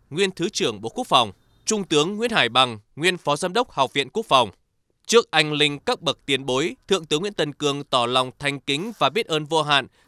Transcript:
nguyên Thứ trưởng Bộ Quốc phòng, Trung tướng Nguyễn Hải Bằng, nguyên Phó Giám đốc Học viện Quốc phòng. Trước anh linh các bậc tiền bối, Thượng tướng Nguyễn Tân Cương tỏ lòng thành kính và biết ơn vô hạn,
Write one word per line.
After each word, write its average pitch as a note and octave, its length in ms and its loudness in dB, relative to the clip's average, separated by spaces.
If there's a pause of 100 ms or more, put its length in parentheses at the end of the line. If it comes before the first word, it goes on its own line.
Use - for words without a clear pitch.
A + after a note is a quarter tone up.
(100)
nguyên F#3+ 200 0
Thứ E3+ 180 -4
trưởng B2+ 320 -2
Bộ A2 80 -6
Quốc - 180 -6
phòng, A#2+ 260 4 (320)
Trung G#3+ 200 -2
tướng D#3+ 320 2
Nguyễn A#3 140 -2
Hải D#3 180 2
Bằng, A#2+ 300 0 (180)
nguyên F3 200 0
Phó D3 200 -2
Giám F3+ 160 -4
đốc A#3 180 -2
Học C3+ 220 0
viện C#3 200 -2
Quốc A3 140 -4
phòng. B2 240 4 (560)
Trước - 240 4
anh D#3 220 2
linh D3 260 0
các - 240 -4
bậc D3+ 240 -2
tiền C3+ 200 -2
bối, C#3+ 300 -2 (120)
Thượng F#3+ 160 0
tướng D3+ 160 -2
Nguyễn G3+ 140 -6
Tân D3+ 180 -2
Cương C#3+ 320 -4
tỏ B2 220 0
lòng B2+ 320 0
thành C#3+ 220 -4
kính E3 380 -4
và C#3 120 2
biết F#3+ 160 -4
ơn D#3 180 -2
vô D3+ 180 0
hạn, C#3+ 240 0 (220)